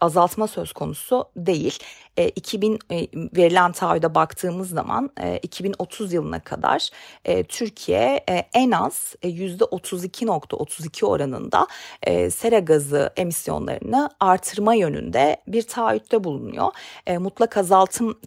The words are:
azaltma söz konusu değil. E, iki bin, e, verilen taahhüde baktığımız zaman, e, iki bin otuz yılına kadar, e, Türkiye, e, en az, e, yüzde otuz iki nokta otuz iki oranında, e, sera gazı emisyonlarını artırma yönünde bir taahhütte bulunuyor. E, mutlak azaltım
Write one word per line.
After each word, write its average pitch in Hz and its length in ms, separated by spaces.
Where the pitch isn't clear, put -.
azaltma 175 480
söz - 240
konusu - 520
değil. 170 420
E, 170 120
iki - 340
bin, 214 160
e, 170 240
verilen 175 580
taahhüde 165 420
baktığımız 175 560
zaman, 233 400
e, 180 200
iki - 220
bin 196 140
otuz 185 340
yılına 160 280
kadar, - 500
e, 180 200
Türkiye, 226 840
e, 180 140
en 254 160
az, - 520
e, 180 60
yüzde 180 360
otuz 180 400
iki 190 220
nokta 175 300
otuz 156 300
iki 202 200
oranında, 143 600
e, 175 280
sera 226 280
gazı 147 580
emisyonlarını 170 920
artırma 196 540
yönünde 143 600
bir 226 160
taahhütte 226 640
bulunuyor. 139 440
E, 180 120
mutlak 196 380
azaltım 190 680